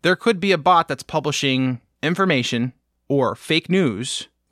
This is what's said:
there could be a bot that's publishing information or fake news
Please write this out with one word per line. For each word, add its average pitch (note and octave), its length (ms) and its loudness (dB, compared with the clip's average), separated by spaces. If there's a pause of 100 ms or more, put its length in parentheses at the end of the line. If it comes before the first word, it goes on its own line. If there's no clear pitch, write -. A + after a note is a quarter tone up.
there F3+ 140 2
could A3 240 -2
be F#3+ 140 2
a E3+ 40 2
bot E3 300 4
that's C3+ 160 -6
publishing C3 760 -2 (200)
information C#3 720 0 (380)
or B2+ 260 0
fake - 340 -2
news C3+ 600 -2 (220)